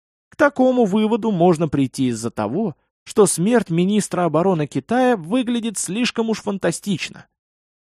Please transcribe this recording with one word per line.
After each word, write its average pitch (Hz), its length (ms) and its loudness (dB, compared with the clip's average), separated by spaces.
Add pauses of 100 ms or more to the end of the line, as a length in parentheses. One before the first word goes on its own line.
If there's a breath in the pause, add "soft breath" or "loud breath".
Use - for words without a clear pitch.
(300)
К - 60 -20
такому 254 500 2
выводу 214 460 0
можно 170 360 2
прийти 135 400 -2
из-за 113 240 -4
того, 135 440 -4 (300)
что - 200 4
смерть 202 440 0
министра 180 560 0
обороны 160 420 0
Китая 247 480 0
выглядит 220 640 -4
слишком 226 520 -4
уж 220 120 -4
фантастично. - 840 -4 (600)